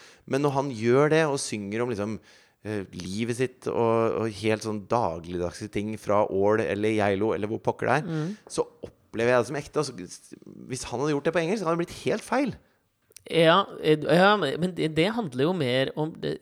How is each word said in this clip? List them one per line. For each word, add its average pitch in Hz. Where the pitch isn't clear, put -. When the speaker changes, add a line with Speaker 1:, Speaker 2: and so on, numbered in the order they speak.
Speaker 1:
Men 135
når 147
han 139
gjør 123
det, 156
og 143
synger 107
om 123
liksom, 104
eh, 104
livet 98
sitt 127
og, 113
og 113
helt 107
sånn 107
dagligdagse 87
ting 107
fra 104
Ål 101
eller 101
Geilo, 101
eller 98
hvor 110
pokker -
det 117
er, -
Speaker 2:
Mm. 160
Speaker 1:
så -
opplever -
jeg 123
det 107
som 147
ekte. 151
Altså, 139
hvis 127
han 120
hadde 151
gjort 143
det 165
på 180
engelsk, 196
hadde 165
det 170
blitt -
helt 190
feil. 247
Speaker 2:
Ja, 170
eh, 156
ja, 185
men, 139
men 180
det, 156
det 165
handler 147
jo 170
mer 135
om 156
det, -